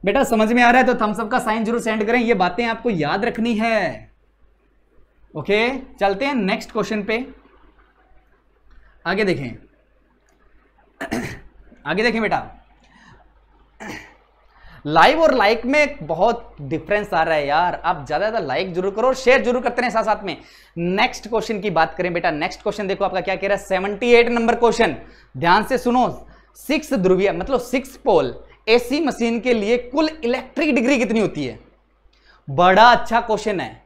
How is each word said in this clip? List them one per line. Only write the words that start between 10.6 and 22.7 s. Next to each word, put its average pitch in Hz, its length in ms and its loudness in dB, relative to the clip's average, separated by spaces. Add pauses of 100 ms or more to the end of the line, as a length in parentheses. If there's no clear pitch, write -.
<clears throat> - 140 -4 (600)
आगे 175 180 0
देखें 226 180 0
बेटा, 170 300 -2 (2250)
लाइव 175 360 4
और 302 120 4
लाइक 226 320 2
में 277 420 0
बहुत 190 540 -2
डिफरेंस 165 520 -4
आ 165 100 2
रहा 160 120 2
है 147 120 0
यार। 156 380 0
आप 156 220 -4
ज़्यादा 165 220 -2
ज़्यादा 214 180 -4
लाइक 170 260 -4
जरूर 185 220 -4
करो 226 120 2
और 262 80 2
शेयर 254 260 4
जरूर 240 200 0
करते - 200 -2
रहें 247 100 -2
साथ 220 120 0
साथ 202 200 -2
में। 180 140 -8 (400)
नेक्स्ट 190 500 -2
क्वेश्चन 214 320 -4
की 208 100 -4
बात 160 280 0
करें 175 160 -2
बेटा, 170 180 0
नेक्स्ट 156 300 -6
क्वेश्चन 208 260 -6